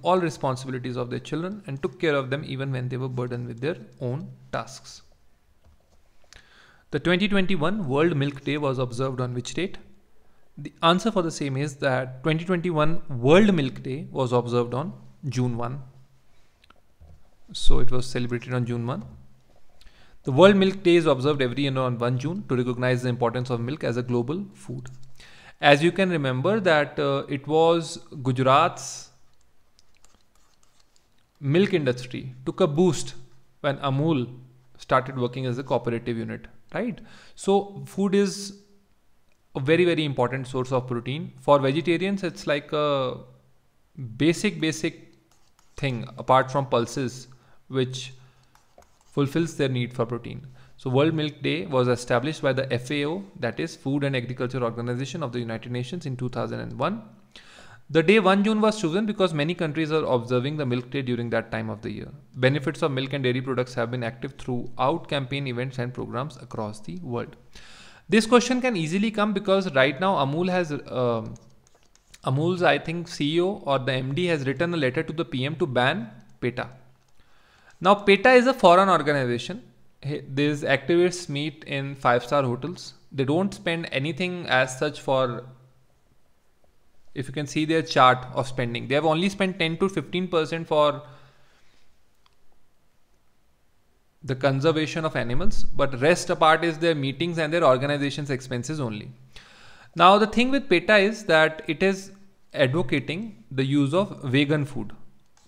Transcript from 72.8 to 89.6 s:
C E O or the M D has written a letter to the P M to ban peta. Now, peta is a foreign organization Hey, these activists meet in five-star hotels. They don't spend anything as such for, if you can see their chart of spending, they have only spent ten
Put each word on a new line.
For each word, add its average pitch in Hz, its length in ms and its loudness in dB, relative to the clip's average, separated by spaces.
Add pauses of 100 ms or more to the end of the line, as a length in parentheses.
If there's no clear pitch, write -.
C 151 280 -2
E 170 60 2
O 190 240 -2
or 139 120 0
the 131 160 -2
M 131 220 -4
D 175 100 0
has 151 220 -2
written 170 260 -2
a 170 40 -4
letter 143 260 0
to 156 100 -8
the 160 120 -4
P 127 200 -4
M 139 120 -4
to 175 100 0
ban 135 420 0 (300)
peta. 120 300 -6 (1080)
Now, 190 160 4
peta 202 360 4
is 247 160 8
a 262 60 2
foreign 190 360 6
organization 143 720 0 (380)
Hey, 139 260 -8
these 147 360 0
activists 175 640 0
meet 147 360 -6
in 139 280 -6
five-star 131 480 2
hotels. 131 540 -6 (160)
They 135 120 -2
don't 180 300 0
spend 165 380 -4
anything 165 560 -4
as 127 320 0
such 151 200 -4
for, 131 460 -2 (1700)
if 127 140 -8
you 127 60 -12
can 147 120 -6
see 151 200 -4
their 160 180 0
chart 127 500 4
of 127 140 -2
spending, 117 400 -6
they 131 80 0
have 151 100 2
only 165 240 2
spent 190 300 -2
ten 165 180 -2